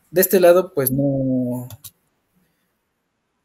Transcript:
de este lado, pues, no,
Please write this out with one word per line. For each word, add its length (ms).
de 100
este 180
lado, 340
pues, 180
no, 760